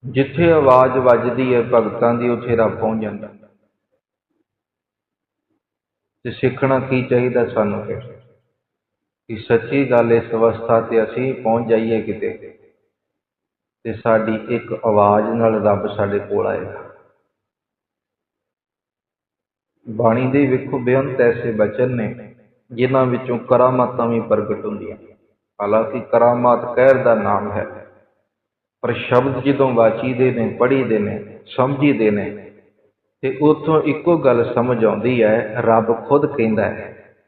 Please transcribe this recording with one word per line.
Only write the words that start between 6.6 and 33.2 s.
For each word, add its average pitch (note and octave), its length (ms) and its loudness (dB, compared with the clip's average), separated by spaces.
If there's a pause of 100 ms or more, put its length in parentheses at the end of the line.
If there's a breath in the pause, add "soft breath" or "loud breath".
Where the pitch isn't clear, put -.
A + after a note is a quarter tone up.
ਕੀ B2+ 280 -2
ਚਾਹੀਦਾ B2 400 0
ਸਾਨੂੰ G#2 380 -4
ਫਿਰ? - 160 -10 (1300)
ਕਿ A2 100 -10
ਸੱਚੀ A#2+ 540 0
ਗੱਲ A#2 220 4
ਇਸ A2+ 200 0
ਅਵਸਥਾ A2+ 480 2
'ਤੇ A2+ 220 0
ਅਸੀਂ B2+ 300 -4
ਪਹੁੰਚ A#2 360 -2
ਜਾਈਏ A2+ 320 0
ਕਿਤੇ, - 580 -10 (1200)
ਤੇ A2+ 100 -8
ਸਾਡੀ A2 640 0
ਇੱਕ A2+ 180 -6 (120)
ਆਵਾਜ਼ G#2 400 4
ਨਾਲ A2 420 0
ਰੱਬ G2+ 280 0
ਸਾਡੇ G2+ 240 -2
ਕੋਲ G2+ 280 -4
ਆਏਗਾ। - 440 -10 (3000)
ਬਾਣੀ A#2 420 0
ਦੇ C#3 160 2
ਵੇਖੋ B2+ 320 -2
ਬੇਅੰਤ B2+ 420 0
ਐਸੇ A#2+ 300 0
ਬਚਨ A2 440 -2
ਨੇ G#2+ 400 -8 (360)
ਜਿਨ੍ਹਾਂ B2+ 340 0
ਵਿੱਚੋਂ A#2+ 340 -4
ਕਰਾਮਾਤਾਂ B2 680 2
ਵੀ A#2 140 -2
ਪ੍ਰਗਟ G#2+ 440 -2
ਹੁੰਦੀਆਂ। G#2 320 -10 (640)
ਹਾਲਾਂਕਿ A2 380 0
ਕਰਾਮਾਤ A#2+ 760 2
ਕਹਿਰ B2+ 280 4
ਦਾ A#2 120 4
ਨਾਮ G2+ 360 -2
ਹੈ, F#2+ 360 -10 (960)
ਪਰ A#2+ 120 -4
ਸ਼ਬਦ B2+ 500 0
ਜਦੋਂ C3+ 300 2
ਵਾਚੀਦੇ B2 580 2
ਨੇ, A2+ 280 -4
ਪੜ੍ਹੀਦੇ A#2+ 400 2
ਨੇ, G#2 480 -8
ਸਮਝੀਦੇ C3 640 0
ਨੇ, - 400 -6 (680)